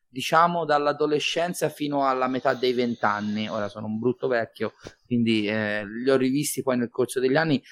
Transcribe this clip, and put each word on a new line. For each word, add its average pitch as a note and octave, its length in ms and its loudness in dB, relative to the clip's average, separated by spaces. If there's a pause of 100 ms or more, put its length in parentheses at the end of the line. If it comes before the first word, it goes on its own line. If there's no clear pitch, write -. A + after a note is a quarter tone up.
diciamo E3 560 2
dall'adolescenza D3+ 1040 0
fino C#3+ 380 -2
alla C3 200 2
metà C3 280 0
dei B2 180 2
vent'anni. G#2+ 800 0
Ora G#2 180 -4
sono G#2+ 180 -10
un G#2+ 120 -4
brutto B2 300 0
vecchio, A2+ 440 -2 (320)
quindi, A2+ 420 2
eh, G#2 400 -2
li A2+ 220 -4
ho C3+ 80 6
rivisti C3 460 0
poi B2 160 0
nel A#2+ 100 -2
corso B2 320 -2
degli C3 160 2
anni, D#3 360 2